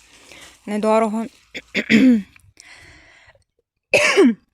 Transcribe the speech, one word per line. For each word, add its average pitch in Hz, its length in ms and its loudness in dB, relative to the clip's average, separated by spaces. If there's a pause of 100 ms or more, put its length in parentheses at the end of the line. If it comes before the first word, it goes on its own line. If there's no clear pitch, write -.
(680)
Недорого. 214 600 -4 (640)
<clears throat> 226 320 4 (2250)